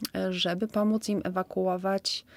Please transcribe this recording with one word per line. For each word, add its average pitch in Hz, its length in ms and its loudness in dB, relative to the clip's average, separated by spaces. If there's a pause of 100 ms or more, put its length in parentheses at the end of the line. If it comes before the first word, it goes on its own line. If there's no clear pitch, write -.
(300)
żeby 180 380 0
pomóc 214 400 2
im 208 160 2
ewakuować, 185 1000 0 (120)